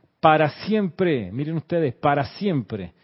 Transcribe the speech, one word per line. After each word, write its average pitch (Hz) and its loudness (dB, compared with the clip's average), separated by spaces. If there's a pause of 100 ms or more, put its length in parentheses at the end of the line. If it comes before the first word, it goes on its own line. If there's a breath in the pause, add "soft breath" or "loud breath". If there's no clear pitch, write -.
(180)
para 156 6
siempre. 175 -2
Miren 147 -6
ustedes, 160 -2
para 143 0
siempre. 117 -6